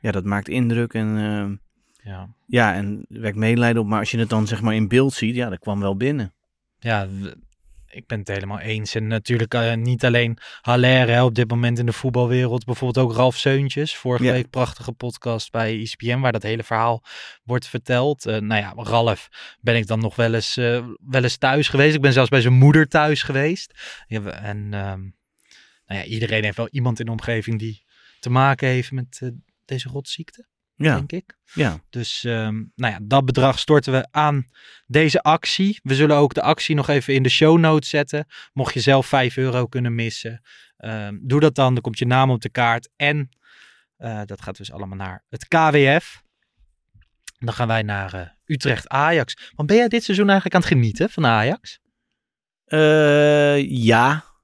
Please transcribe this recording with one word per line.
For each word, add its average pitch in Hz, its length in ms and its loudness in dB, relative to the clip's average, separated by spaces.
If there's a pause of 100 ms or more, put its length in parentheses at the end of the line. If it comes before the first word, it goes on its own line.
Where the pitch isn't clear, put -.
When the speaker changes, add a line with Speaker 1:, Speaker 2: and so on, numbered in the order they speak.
Speaker 1:
ja, 113 100 -4
dat 95 120 -4
maakt 101 240 -4
indruk 120 460 -2
en, 110 240 -2
ehm, 104 380 -4 (580)
Speaker 2:
Ja. 92 160 -16 (160)
Speaker 1:
ja, 113 280 0
en 101 340 -8
wekt 110 300 -8
medelijden 117 440 2
op. 107 60 -2
Maar 107 120 -2
als 104 120 -6
je 120 80 -4
het 113 100 -2
dan, 110 180 0
zeg 104 140 -6
maar, 110 140 0
in 110 120 0
beeld 131 260 2
ziet, 113 220 -4
ja, 123 140 -4
dat 95 100 -10
kwam 101 200 -6
wel 98 180 -2
binnen. 123 360 -4 (460)
Speaker 2:
Ja, 104 280 -4
w-, 98 180 -10 (640)
ik - 200 -20
ben 113 120 -8
het 98 80 -12
helemaal 98 320 -8
eens. 110 360 -6
En 110 120 -4
natuurlijk, 113 460 -2
eh, 117 200 0
niet 120 320 -2
alleen 117 320 2 (240)
Haller, 123 460 4
hè, 120 160 4
op 120 120 2
dit 117 140 2
moment 120 300 0
in 123 60 0
de 117 80 0
voetbalwereld. 123 720 0
Bijvoorbeeld 127 400 0
ook 113 100 -2
Ralf 123 220 4
Seuntjes. 139 580 -2
Vorige 123 280 -2
Speaker 1:
Ja. 127 80 2
Speaker 2:
week 127 180 -2
prachtige - 420 -6
podcast 117 600 -8
bij 113 220 -2
E 110 100 -6
C 113 140 -10
P - 40 -18
N 120 180 -2
waar 131 120 0
dat 113 120 -4
hele 110 200 -4
verhaal 113 400 0 (400)
wordt 120 240 -4
verteld. 127 580 -2
Eh, 110 120 -4
nou 107 240 0
ja, 104 140 -10
Ralf 113 540 0 (320)
ben 117 140 2
ik 113 120 0
dan 113 120 -2
nog 110 160 -2
wel 117 180 0
eens, 113 240 -4
eh, 120 280 -2 (240)
wel 131 140 2
eens 123 140 0
thuis 139 300 2
geweest. 151 280 4
Ik 143 60 -2
ben 135 120 4
zelfs 123 160 4
bij 135 120 4
zijn 123 120 4
moeder 143 340 8
thuis 151 360 2
geweest. 147 500 -4 (340)
Ja, 110 140 -6
we, 101 80 -10
en, 104 280 -10 (160)
ehm, 98 260 -8 (840)
nou 98 160 -10
ja, - 20 -10
iedereen 110 400 -2
heeft 104 140 -4
wel 117 140 -6
iemand 123 280 -2
in 113 60 -6
de 117 60 -8
omgeving 113 480 -4
die 110 240 -12 (360)
te 123 100 -10
maken 135 380 2
heeft 127 240 -2
met, 127 300 -10
eh, 127 80 -8 (360)
deze 127 240 -10
rotziekte. 143 580 -14 (280)
Speaker 1:
Ja. 143 200 0
Speaker 2:
Denk 143 160 -6
ik. - 260 -12 (160)
Speaker 1:
Ja. 110 260 -2 (100)
Speaker 2:
Dus, - 340 -8
ehm, 110 320 -4 (200)
nou 117 180 -4
ja, 87 80 -12
dat 131 240 2
bedrag 131 340 2
storten 147 340 2
we 131 180 0
aan 147 340 0 (420)
deze 151 340 2
actie. 190 600 0
We 135 120 0
zullen 151 200 4
ook 147 180 4
de - 80 -4
actie 160 340 0
nog 143 140 0
even 143 240 0
in 131 100 4
de 127 60 4
show 160 300 6
notes 156 300 2
zetten. 147 360 -4 (280)
Mocht 131 200 -4
je 131 60 -2
zelf 135 280 4
vijf 131 300 0
euro 127 300 -2
kunnen 123 280 -4
missen, 113 460 -8 (360)
ehm, 104 440 -10
doe 135 180 0
dat 151 160 4
dan. 131 180 2
Dan 120 100 0
komt 113 160 -8
je 131 60 -2
naam 131 260 4
op 117 100 0
de 110 80 -8
kaart. 117 460 -2
En, 147 340 -2 (680)
eh, 110 280 -10
dat 98 160 -14
gaat 98 160 -12
dus 98 140 -16
allemaal 95 260 -12
naar 95 320 -12
het - 180 -14
K - 60 -4
W 147 480 4
F. - 200 -20 (1160)
Dan 120 140 -6
gaan 120 140 -2
wij 113 160 0
naar, 101 300 -6
eh, 92 80 -10 (240)
Utrecht 131 440 -4
Ajax. 147 640 -2
Want 151 120 -4
ben 202 100 6
jij 240 100 4
dit 226 160 0
seizoen 202 260 2
eigenlijk 190 260 2
aan 180 60 6
het - 100 -2
genieten 120 380 2
van - 160 -2
Ajax? 117 540 0 (840)
Speaker 1:
Eh, 147 960 4 (220)
ja. 120 380 4 (200)